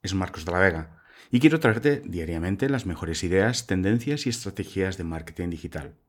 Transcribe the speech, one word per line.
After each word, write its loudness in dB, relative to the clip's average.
es -4
Marcos -2
de -4
la 2
Vega 2
y 4
quiero 8
traerte 2
diariamente -2
las -2
mejores -4
ideas, 2
tendencias 0
y 0
estrategias -4
de -8
marketing -6
digital. -10